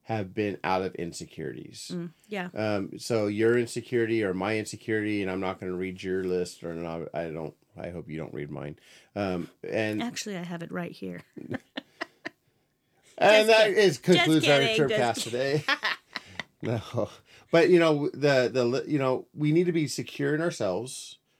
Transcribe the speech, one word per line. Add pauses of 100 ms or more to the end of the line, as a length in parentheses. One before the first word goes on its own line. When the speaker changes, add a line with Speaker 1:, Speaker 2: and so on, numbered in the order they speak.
Speaker 1:
have
been
out
of
insecurities.
Speaker 2:
Mm, (160)
yeah.
Speaker 1:
Um,
so
your
insecurity
or
my
insecurity,
and
I'm
not
gonna
read
your
list,
or
not, (120)
I
don't, (240)
I
hope
you
don't
read
mine. (380)
Um, (120)
and
Speaker 2:
Actually,
I
have
it
right
here. (160)
<laughs> (1700)
Speaker 1:
And
Speaker 2:
Just
Speaker 1:
that
Speaker 2:
kid-,
Speaker 1:
is,
Speaker 2:
just
Speaker 1:
concludes
our
Speaker 2:
kidding,
Speaker 1:
trip
Speaker 2:
just
Speaker 1:
cast
Speaker 2:
kidding.
Speaker 1:
today.
Speaker 2:
<laughs> (880)
Speaker 1:
No, (400)
but,
you
know,
the,
the,
li-,
you
know,
we
need
to
be
secure
in
ourselves. (220)